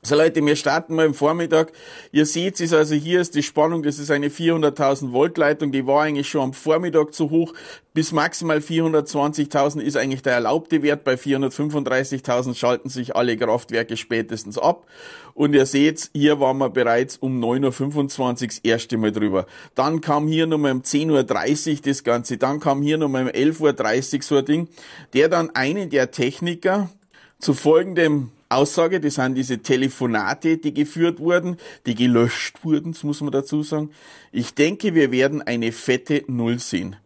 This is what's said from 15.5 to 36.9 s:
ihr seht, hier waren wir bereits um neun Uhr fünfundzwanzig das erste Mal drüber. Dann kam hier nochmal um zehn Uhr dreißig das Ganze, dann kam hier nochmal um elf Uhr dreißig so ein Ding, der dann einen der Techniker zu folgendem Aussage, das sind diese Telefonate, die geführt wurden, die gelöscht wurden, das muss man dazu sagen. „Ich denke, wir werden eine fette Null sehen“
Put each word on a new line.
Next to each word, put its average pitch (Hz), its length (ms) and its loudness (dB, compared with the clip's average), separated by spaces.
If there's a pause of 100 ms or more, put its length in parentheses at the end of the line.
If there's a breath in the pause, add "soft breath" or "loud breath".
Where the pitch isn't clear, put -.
ihr 135 120 6
seht, 147 480 0
hier 143 260 4
waren 135 200 2
wir 131 100 0
bereits 120 480 0
um 131 220 -4
neun 120 260 0
Uhr 127 80 0
fünfundzwanzig 135 760 -2
das - 100 -12
erste 113 380 0
Mal 107 140 2
drüber. 101 340 0 (280 loud breath)
Dann 151 260 0
kam 151 280 0
hier 160 180 2
nochmal 151 280 0
um 127 100 -4
zehn 156 260 0
Uhr 143 140 4
dreißig 135 580 -2
das 139 220 -2
Ganze, 120 340 0
dann 139 220 0
kam 143 240 0
hier 151 140 0
nochmal 135 260 0
um 131 60 0
elf 156 300 0
Uhr 151 140 4
dreißig 127 500 -2
so 147 140 0
ein 131 80 2
Ding, 165 220 0 (460 loud breath)
der 175 140 4
dann 170 220 0
einen 160 400 -2
der 131 220 0
Techniker 175 800 -2 (500 soft breath)
zu - 160 0
folgendem 160 720 2 (200)
Aussage, 160 520 2
das 147 140 -2
sind 131 200 0
diese 127 220 -2
Telefonate, 131 1000 0
die 156 180 -4
geführt 165 460 0
wurden, 175 380 0 (280 loud breath)
die 123 100 -2
gelöscht 120 680 2
wurden, 160 300 -2
das - 100 -14
muss 147 160 -4
man 143 140 -6
dazu 139 280 -2
sagen. 151 300 -4 (400 loud breath)
„Ich - 220 -6
denke, 175 420 0
wir 143 160 4
werden 135 300 2
eine 117 320 -2
fette 127 540 -2
Null 120 320 -2
sehen“ 95 360 -6 (100)